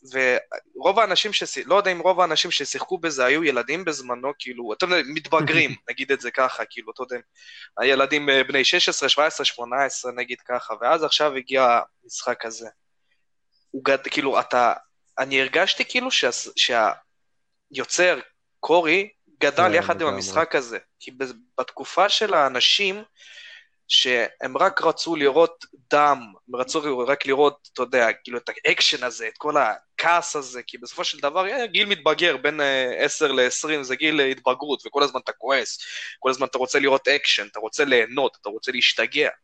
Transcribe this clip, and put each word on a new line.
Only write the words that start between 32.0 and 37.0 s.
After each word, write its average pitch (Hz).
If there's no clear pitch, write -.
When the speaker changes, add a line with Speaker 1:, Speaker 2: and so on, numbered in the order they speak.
Speaker 1:
בין, 147
אה, 131
עשר 147
לעשרים, 131
זה 127
גיל, 151
אה, 135
התבגרות, 131
וכל 139
הזמן 127
אתה -
כועס, -
כל 131
הזמן 131
אתה 127
רוצה 127
לראות 135